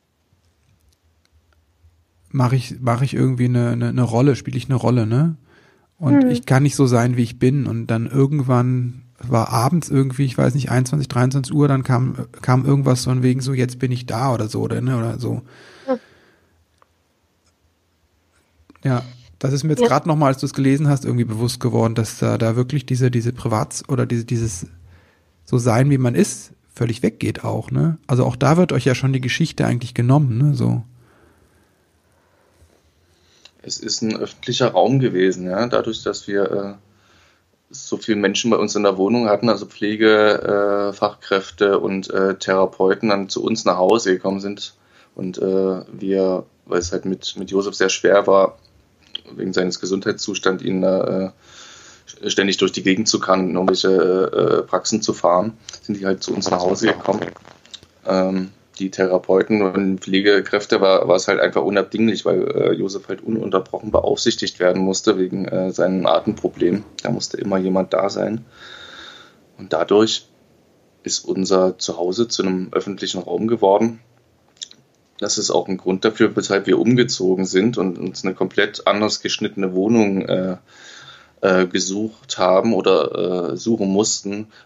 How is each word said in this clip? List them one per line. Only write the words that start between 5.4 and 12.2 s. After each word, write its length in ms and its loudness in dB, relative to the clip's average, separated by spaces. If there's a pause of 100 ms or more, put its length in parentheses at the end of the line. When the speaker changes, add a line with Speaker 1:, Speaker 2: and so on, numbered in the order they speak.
Speaker 1:
Und 260 4
Speaker 2:
Mhm. 40 2
Speaker 1:
ich 160 -2
kann 160 4
nicht 140 2
so 100 4
sein, 320 2
wie 60 2
ich 160 -6
bin. 260 2
Und 220 -4
dann 180 -2
irgendwann 960 0 (160)
war 320 -2
abends 400 0
irgendwie, 360 0
ich 120 -4
weiß 160 2
nicht, 160 -2
einundzwanzig, 380 0
dreiundzwanzig 440 0
Uhr, 160 4
dann 140 0
kam, 460 0 (160)